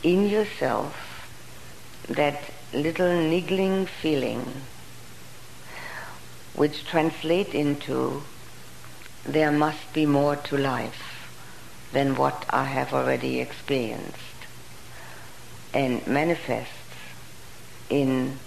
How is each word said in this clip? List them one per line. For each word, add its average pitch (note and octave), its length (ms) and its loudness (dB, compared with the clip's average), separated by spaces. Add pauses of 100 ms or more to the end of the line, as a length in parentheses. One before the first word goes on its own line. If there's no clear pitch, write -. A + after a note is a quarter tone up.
in F#3+ 260 6
yourself D3 640 2 (1120)
that C#3+ 360 2 (280)
little E3 400 2
niggling F#3 760 4
feeling C3 760 -2 (1900)
which - 320 2
translate E3 680 2
into, C#3 680 2 (1040)
"There D3+ 260 6
must D3+ 400 2
be D#3 140 4
more C#3+ 320 6
to C#3+ 200 -2
life B2 720 -2 (640)
than C3+ 240 4
what C3+ 340 2
I C3 140 4
have C3+ 300 0
already C3 480 2
experienced," - 1000 -4 (1300)
and B2+ 340 2
manifests C#3 880 0 (960)
in C3+ 580 4